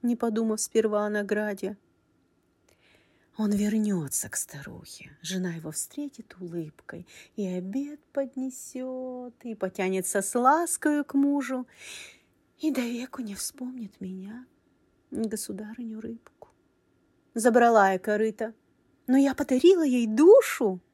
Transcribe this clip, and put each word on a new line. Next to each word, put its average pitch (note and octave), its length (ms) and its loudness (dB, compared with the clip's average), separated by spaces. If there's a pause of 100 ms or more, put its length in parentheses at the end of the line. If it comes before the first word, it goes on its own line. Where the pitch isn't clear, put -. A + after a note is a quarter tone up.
не A#3+ 120 0
подумав A3+ 460 0
сперва G#3+ 460 0
о G#3 40 -2
награде. G#3 640 -4 (1600)
Он G#3+ 160 0
вернется G#3 760 0
к - 80 -8
старухе, - 880 -14
жена F3+ 320 -4
его D#3+ 160 -10
встретит - 720 -10
улыбкой, E3+ 680 -12 (300)
и G3+ 100 -4
обед G3+ 540 -6 (120)
поднесет, B3+ 1200 -8 (100)
и A#3 100 -8
потянется F#3+ 680 -2
с - 180 -2
ласкою D4 680 2
к - 100 -18
мужу, C#4 520 0 (920)
и D#4 120 0
до B3+ 120 0
веку A#3+ 400 -6
не G#3 120 -8
вспомнит B3+ 680 -10
меня, F#3+ 460 -12 (640)
государыню A3 920 -8
рыбку. - 480 -16 (840)
Забрала A3+ 600 6
я F#3 60 0
корыто, A3 540 -2 (540)
но B3+ 100 4
я C#4 180 4
подарила D#4+ 500 6
ей B3 220 2
душу. A3+ 760 6 (140)